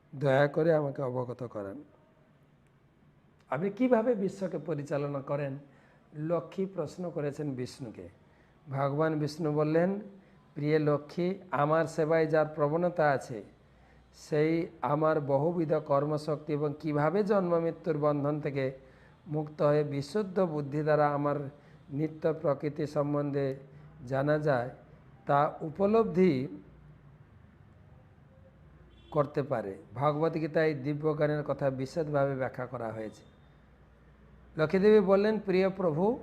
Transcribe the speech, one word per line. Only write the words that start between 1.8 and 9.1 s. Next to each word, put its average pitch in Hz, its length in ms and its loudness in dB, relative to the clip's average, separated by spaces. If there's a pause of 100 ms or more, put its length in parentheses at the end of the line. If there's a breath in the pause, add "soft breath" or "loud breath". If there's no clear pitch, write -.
আপনি 160 200 -2
কিভাবে 240 460 2
বিশ্বকে 190 420 -4
পরিচালনা 143 640 -4
করেন?" 143 360 -4 (600 soft breath)
লক্ষ্মী 165 480 -4
প্রশ্ন 175 440 -8
করেছেন 151 460 -6
বিষ্ণুকে। 113 540 -10 (600 soft breath)
ভগবান 143 500 0